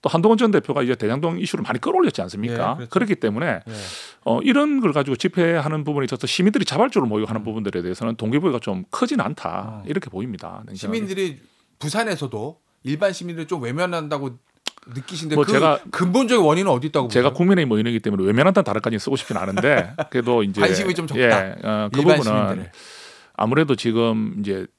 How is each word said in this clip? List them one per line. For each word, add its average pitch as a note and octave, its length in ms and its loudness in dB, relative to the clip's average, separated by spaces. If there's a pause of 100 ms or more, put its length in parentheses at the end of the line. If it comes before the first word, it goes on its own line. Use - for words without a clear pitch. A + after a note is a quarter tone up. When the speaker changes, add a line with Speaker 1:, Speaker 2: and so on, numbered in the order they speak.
Speaker 1:
또 - 80 0
한동훈 G#3 280 4
전 A3 140 4
대표가 C#3+ 320 0
이제 B2 120 0
대장동 D3 440 -2
이슈를 D#3+ 240 -4
많이 A#2 160 -4
끌어올렸지 F4 420 0
않습니까? G#2 320 -6
Speaker 2:
예, A#2 220 -2
그렇죠. A#2+ 160 -12
Speaker 1:
그렇기 G3+ 240 0
때문에, A2+ 520 -2
Speaker 2:
예. A2 60 -12 (520)
Speaker 1:
어, - 160 2
이런 C#4+ 380 2
걸 F#3 140 2
가지고 C#3 220 0
집회하는 E3 720 0
부분에 C#3+ 200 -2
있어서 B2+ 220 -4
시민들이 G3+ 380 2
자발적으로 D3+ 440 2
모이고 G#2+ 180 0
하는 A2 140 -4
Speaker 2:
음. G#2 40 -12
Speaker 1:
부분들에 G2+ 360 -4
대해서는 A2 360 -4
동기부여가 B2+ 420 0
좀 F#2+ 320 -6
크진 B3 300 0
않다, G#2 600 -6
Speaker 2:
어. - 60 -16
Speaker 1:
이렇게 D3 240 -6
보입니다, F#2 560 -8
냉정하게. - 100 -14
Speaker 2:
시민들이, G3 600 -4 (400)
부산에서도 D3+ 800 -4 (240)
일반 D3+ 280 0
시민들이 E3+ 360 -10
좀 D#3 160 -4
외면한다고 D3 760 -4 (560)
느끼시는데, D3+ 420 -8
Speaker 1:
뭐, D3 100 6
Speaker 2:
그 G3+ 80 0
Speaker 1:
제가, D#3 260 4 (100)
Speaker 2:
근본적인 G#3+ 560 2
원인은 F3 240 4
어디 C3+ 200 2
있다고 C#3 180 0
Speaker 1:
제가 B2 220 4
Speaker 2:
보세요? C3 80 -2
Speaker 1:
국민의힘 F3 340 4
의원이기 A2+ 300 2
때문에 G2 220 0
외면한다는 E3 420 4
단어까지는 A2 340 -2
쓰고 C3+ 160 -2
싶진 B2+ 220 -6
않은데, G2 600 2
Speaker 2:
<laughs> D3+ 140 -6
Speaker 1:
그래도 A#2+ 320 2
이제, G2 180 0
Speaker 2:
관심이 F#3 320 2
좀 E3 140 -4
적다. C3 160 -2
Speaker 1:
예, G2+ 400 2
어, G#2+ 280 -2
그 C3 100 0
Speaker 2:
일반 D#3 160 6
Speaker 1:
부분은 G#2+ 220 2
Speaker 2:
시민들의. F#2+ 320 -2 (640)
Speaker 1:
아무래도 C3+ 400 2
지금 A2 680 0
이제 G2 260 -4 (120)